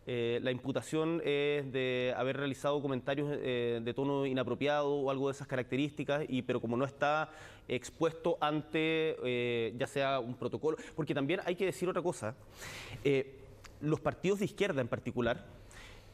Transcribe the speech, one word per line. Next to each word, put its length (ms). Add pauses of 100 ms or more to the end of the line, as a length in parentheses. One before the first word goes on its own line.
eh, 340
la 80
imputación 760
es 460
de 460
haber 200
realizado 460
comentarios, 500
eh, 480
de 140
tono 320
inapropiado 680
o 180
algo 180
de 40
esas 140
características, 840
y, 140
pero 180
como 160
no 80
está 460 (380)
expuesto 720
ante, 840
eh, 520
ya 100
sea 320
un 160
protocolo, 420 (200)
porque 180
también 300
hay 100
que 120
decir 220
otra 140
cosa, 320 (720)
eh, 320 (440)
los 200
partidos 400
de 60
izquierda 340
en 80
particular, 580 (680)